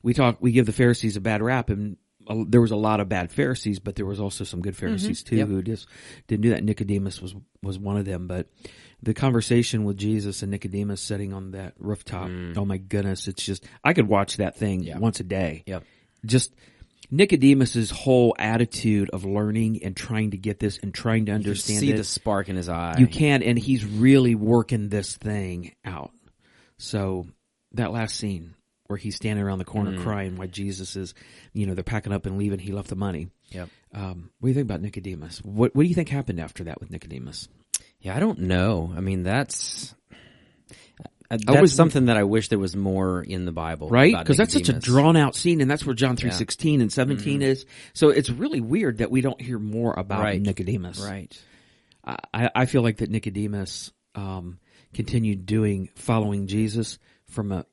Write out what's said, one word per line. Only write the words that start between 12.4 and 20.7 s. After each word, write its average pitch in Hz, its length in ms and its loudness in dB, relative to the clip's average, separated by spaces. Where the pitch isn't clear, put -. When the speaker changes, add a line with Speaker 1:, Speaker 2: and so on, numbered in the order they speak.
Speaker 1:
oh 101 80 -2
my 98 120 -2
goodness, 95 500 -4
it's - 160 -8
just, 98 200 -6
I 156 100 4
could 117 140 4
watch 101 300 2
that 95 200 -2
thing 98 260 -2
Speaker 2:
Yeah. 82 160 -8
Speaker 1:
once 110 200 0
a - 40 -6
day. 90 420 -4
Speaker 2:
Yep. 90 180 -10
Speaker 1:
Just 123 260 2
Nicodemus's 135 800 4
whole 123 480 4
attitude 110 760 0
of 92 120 -8
learning 107 600 -2
and 92 120 -6
trying 107 360 -2
to 98 60 -6
get 104 220 -6
this 104 200 -2